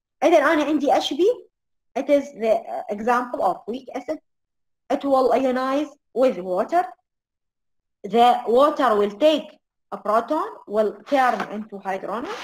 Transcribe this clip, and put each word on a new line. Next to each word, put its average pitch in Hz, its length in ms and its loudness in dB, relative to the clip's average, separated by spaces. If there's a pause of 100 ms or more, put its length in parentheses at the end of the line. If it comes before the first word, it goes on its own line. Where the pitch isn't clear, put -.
(220)
إذا 330 160 6
أنا 302 260 2
عندي 294 320 0
اتش - 160 -2
بي، 370 360 0 (500)
it 277 40 -4
is 285 220 2
the 220 600 -4 (100)
example 247 460 -2
of 180 160 0 (140)
weak 262 300 -10
acid. 311 180 -8 (720)
It 285 120 0
will 262 280 2
ionize 262 580 0 (280)
with 247 200 2
water. 185 460 -2 (1200)
The 240 380 4
water 262 520 2
will 202 200 0
take 302 380 2 (380)
a 202 40 -10
proton, 233 500 -2 (180)
will 208 260 0 (180)
turn 254 300 2 (160)
into 208 220 -12
hydrogen. 196 500 -8 (160)